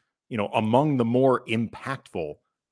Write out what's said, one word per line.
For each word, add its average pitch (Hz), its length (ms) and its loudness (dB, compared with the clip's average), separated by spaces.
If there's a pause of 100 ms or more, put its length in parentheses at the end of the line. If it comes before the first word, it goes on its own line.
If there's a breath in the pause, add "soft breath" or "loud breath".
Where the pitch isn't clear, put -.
(300)
you 120 80 -6
know, 104 160 -2
among 127 440 2
the 120 80 2
more 127 400 2
impactful 110 880 -6 (360)